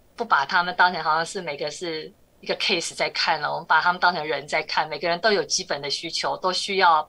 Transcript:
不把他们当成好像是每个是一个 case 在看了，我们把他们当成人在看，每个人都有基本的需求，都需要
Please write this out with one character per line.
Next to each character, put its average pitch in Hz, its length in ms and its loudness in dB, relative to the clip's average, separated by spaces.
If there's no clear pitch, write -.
不 240 100 -6
把 143 220 2
他 180 160 2
们 175 140 -2
当 180 160 6
成 160 100 -4
好 156 140 2
像 165 100 0
是 190 160 -8
每 151 140 -6
个 143 120 -4
是 156 440 -8
一 - 60 -16
个 185 100 -2
case - 380 -2
在 156 160 -2
看 160 300 0
了， 147 120 -2
我 147 60 -4
们 165 80 -10
把 160 140 4
他 175 120 2
们 175 60 -2
当 180 160 4
成 156 100 -4
人 147 220 -4
在 160 160 0
看， 160 260 -2
每 151 80 -8
个 175 120 -2
人 170 100 0
都 214 140 2
有 180 100 2
基 165 220 -2
本 143 180 -6
的 143 80 -6
需 165 180 -6
求， 147 280 -4
都 185 160 -2
需 190 240 -2
要 170 320 6